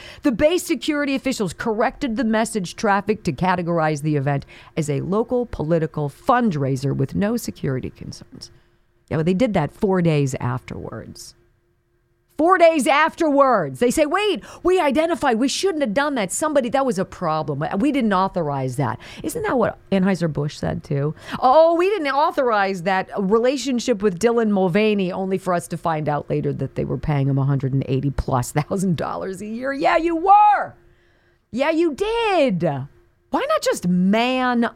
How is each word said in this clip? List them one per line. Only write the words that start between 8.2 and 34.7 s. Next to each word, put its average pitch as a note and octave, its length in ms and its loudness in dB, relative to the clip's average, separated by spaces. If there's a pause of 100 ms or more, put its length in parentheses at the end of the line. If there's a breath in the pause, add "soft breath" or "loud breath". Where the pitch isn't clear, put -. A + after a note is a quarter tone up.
Yeah, D#3+ 80 -2
but D#3 80 0
they F#3+ 80 2
did A3 180 0
that D#3 200 -2
four F#3+ 280 0
days D3 360 2
afterwards. - 1000 -10 (1000)
Four F4+ 220 6
days E4 300 6
afterwards, C#4 880 2
they B3 140 2
say, D4+ 140 2
"Wait, F4+ 360 0 (220 loud breath)
we F4+ 160 4
identified. D4 580 2
We C4 80 0
shouldn't D#4 380 -2
have G#3 100 -2
done C#4 220 0
that. G3 160 -4
Somebody, D4 380 0
that C#4 140 2
was A3 140 -2
a F#3+ 60 0
problem. D#3 580 -4 (160)
We C4+ 140 0
didn't A#3+ 200 0
authorize D3 640 -2
that." A#2+ 240 -2 (240 loud breath)
Isn't A4 220 -6
that F#4+ 120 0
what A3 220 0 (140)
Anheuser-Busch E3+ 640 -2
said, F3 260 -4
too? D3 320 -4 (240 loud breath)
"Oh, D#4 360 6
we F4 160 2
didn't F4 180 -2
authorize A#3+ 760 0
that F#3 340 0
relationship A#3 840 0
with G3 160 0
Dylan A#3 320 2
Mulvaney," G3 600 2
only F#3+ 260 -4
for F#3 160 -2
us F3 140 -4
to E3+ 80 -8
find D#3 320 -4
out D3 200 -4
later C#3+ 260 -2
that C3+ 200 -6
they C#3+ 100 -4
were C#3+ 140 -4
paying C#3 300 0
him C#3 100 2
a C3+ 60 0
hundred C3+ 280 0
and C3+ 140 0
eighty C3+ 240 -2
plus C3 400 -4
thousand F3+ 460 -2
dollars - 440 -6
a G#3 60 -12
year. B3 260 -6
Yeah, D#4 240 2
you E4 200 0
were. F#4+ 580 4 (800 soft breath)
Yeah, A3+ 180 0
you D#4 240 2
did. F#4 680 0
Why D3 840 -6
not D#5 140 0
just B4 240 -2
man A#3 880 2